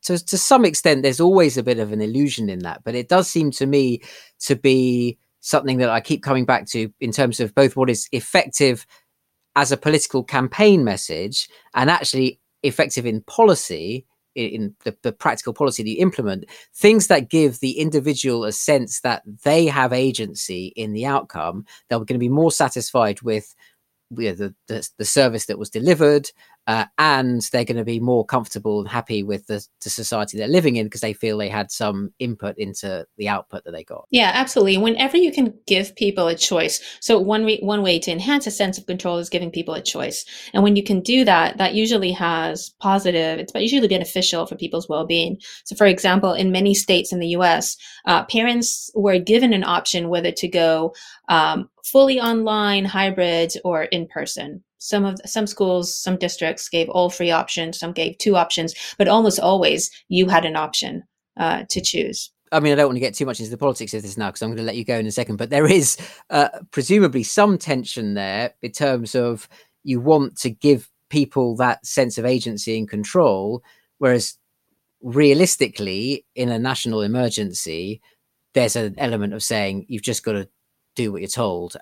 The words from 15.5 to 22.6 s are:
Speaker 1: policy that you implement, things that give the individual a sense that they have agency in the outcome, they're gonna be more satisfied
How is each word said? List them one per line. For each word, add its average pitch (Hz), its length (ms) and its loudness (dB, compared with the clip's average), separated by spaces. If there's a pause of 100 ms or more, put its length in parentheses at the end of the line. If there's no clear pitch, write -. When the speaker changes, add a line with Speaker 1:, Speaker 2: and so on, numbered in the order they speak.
Speaker 1:
policy 127 320 -2
that 107 60 -4
you 110 100 -4
implement, 107 460 0 (280)
things 214 320 6
that 139 240 2
give 147 300 2
the 131 180 -2
individual 139 680 0
a 107 60 -2
sense 127 520 0
that 120 200 -2 (220)
they 160 220 4
have 135 260 2
agency 104 840 -4
in 107 200 -8
the 113 120 -4
outcome, 95 580 -4 (240)
they're 117 120 -2
gonna 123 180 -4
be 120 100 0
more 156 220 4
satisfied 120 720 0